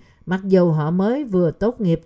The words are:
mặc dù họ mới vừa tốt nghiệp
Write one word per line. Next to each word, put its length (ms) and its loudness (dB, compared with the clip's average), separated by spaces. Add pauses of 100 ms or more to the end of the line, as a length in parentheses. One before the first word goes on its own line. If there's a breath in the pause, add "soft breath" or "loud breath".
(260 soft breath)
mặc 180 -4
dù 260 4
họ 200 -2
mới 340 -2
vừa 260 0
tốt 300 -4
nghiệp 260 0